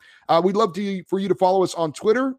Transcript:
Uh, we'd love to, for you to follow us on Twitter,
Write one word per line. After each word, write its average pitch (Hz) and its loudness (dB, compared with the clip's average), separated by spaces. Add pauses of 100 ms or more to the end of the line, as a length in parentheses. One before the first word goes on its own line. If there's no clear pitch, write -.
(280)
Uh, 165 4
we'd 190 0
love 208 0
to, 196 -6
for 196 -4
you 196 -2
to 180 0
follow 185 2
us - -2
on 165 -2
Twitter, 262 0